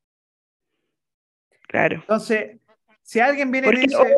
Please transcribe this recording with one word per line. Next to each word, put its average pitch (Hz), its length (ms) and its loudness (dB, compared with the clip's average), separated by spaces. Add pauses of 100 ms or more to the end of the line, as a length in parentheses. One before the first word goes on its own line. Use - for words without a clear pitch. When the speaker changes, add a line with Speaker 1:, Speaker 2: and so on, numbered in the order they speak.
(1700)
Speaker 1:
Claro. - 280 -2
Speaker 2:
Entonces, 214 600 -6 (440)
si - 180 -4
alguien 277 300 0
viene 262 180 -2
y - 20 4
Speaker 1:
Porque 254 160 2
Speaker 2:
dice 269 100 -4 (220)